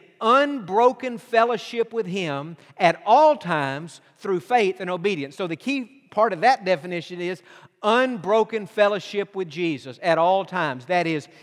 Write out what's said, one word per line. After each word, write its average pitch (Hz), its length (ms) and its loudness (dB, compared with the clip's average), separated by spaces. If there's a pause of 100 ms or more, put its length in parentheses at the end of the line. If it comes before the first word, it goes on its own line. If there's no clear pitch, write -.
(200)
unbroken 247 1000 2
fellowship 226 720 0
with 226 140 -4
Him 165 500 -6 (200)
at 170 300 2
all 294 300 6
times 156 640 -6 (180)
through 190 220 -4
faith 202 400 2
and 180 100 -8
obedience. 165 440 -4
So 190 120 -6
the 170 100 -6
key 254 540 -8
part 214 220 2
of 165 100 -6
that 247 220 2
definition 175 560 -4
is 175 220 -8 (420)
unbroken 220 840 0
fellowship 202 720 -2
with 190 120 -6
Jesus 143 540 -6
at 165 160 2
all 185 260 2
times. 147 420 -6
That 175 200 0
is, 156 220 -4 (140)